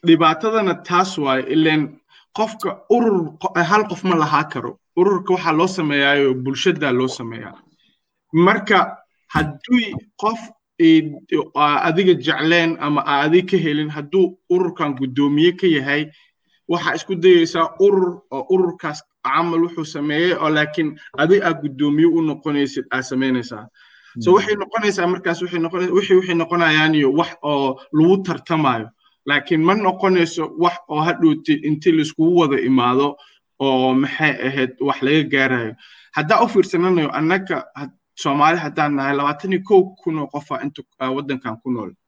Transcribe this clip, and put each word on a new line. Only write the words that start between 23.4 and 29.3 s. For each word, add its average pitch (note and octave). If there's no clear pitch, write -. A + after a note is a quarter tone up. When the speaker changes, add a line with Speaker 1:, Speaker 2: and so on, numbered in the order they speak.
Speaker 1:
So A#2
Speaker 2:
Hmm. F#3
Speaker 1:
waxay G#3
noqonaysaa G3+
markaas, F3
waxay F3
noqona-, F3+
wixii F#3+
waxay F#3
noqonayaan E3
iyo C#3
wax D#3
oo C#3
lagu E3
tartamayo. C#3+
Laakiin D3